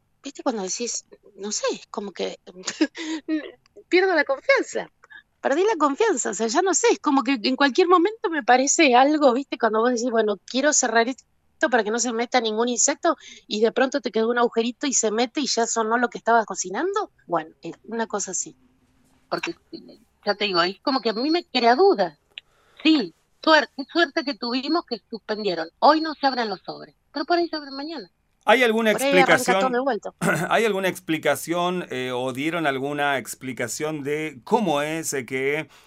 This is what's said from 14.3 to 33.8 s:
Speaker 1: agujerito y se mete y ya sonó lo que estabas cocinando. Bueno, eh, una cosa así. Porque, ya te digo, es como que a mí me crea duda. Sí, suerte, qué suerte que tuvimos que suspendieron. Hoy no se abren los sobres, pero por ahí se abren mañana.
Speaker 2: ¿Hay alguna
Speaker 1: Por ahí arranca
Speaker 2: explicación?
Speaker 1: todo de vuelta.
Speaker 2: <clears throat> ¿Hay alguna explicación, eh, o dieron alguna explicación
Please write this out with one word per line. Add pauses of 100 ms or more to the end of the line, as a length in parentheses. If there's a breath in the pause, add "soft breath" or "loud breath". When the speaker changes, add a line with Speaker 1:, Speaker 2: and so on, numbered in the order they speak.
Speaker 1:
agujerito
y
se
mete
y
ya
sonó
lo
que
estabas
cocinando. (160)
Bueno,
eh, (120)
una
cosa
así. (720)
Porque, (680)
ya
te
digo,
es
como
que
a
mí
me
crea
duda. (640)
Sí, (280)
suerte,
qué
suerte
que
tuvimos
que (100)
suspendieron. (100)
Hoy
no
se
abren
los
sobres, (180)
pero
por
ahí
se
abren
mañana. (340)
Speaker 2:
¿Hay
alguna
Speaker 1:
Por
ahí
arranca
Speaker 2:
explicación?
Speaker 1:
todo
de
vuelta.
Speaker 2:
<clears throat>
¿Hay
alguna
explicación,
eh,
o
dieron
alguna
explicación